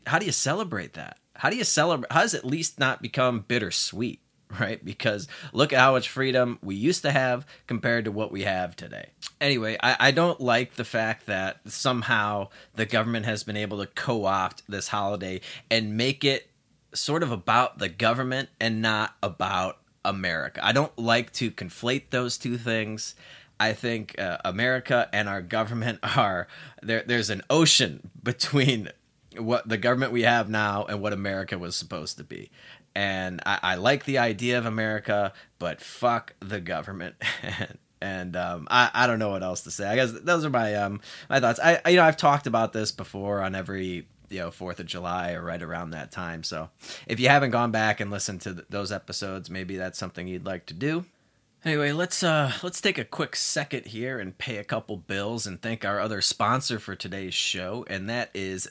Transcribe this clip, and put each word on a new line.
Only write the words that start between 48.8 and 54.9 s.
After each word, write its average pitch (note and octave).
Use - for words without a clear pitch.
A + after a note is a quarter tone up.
episodes, F#2+
maybe F#2+
that's F#2
something F2+
you'd F2+
like F#2
to -
do. D#3
Anyway, D3
let's, F3
uh, D3+
let's F3+
take G3
a A#2
quick -
second -
here A#2
and F#2+
pay A#2
a G#2
couple A2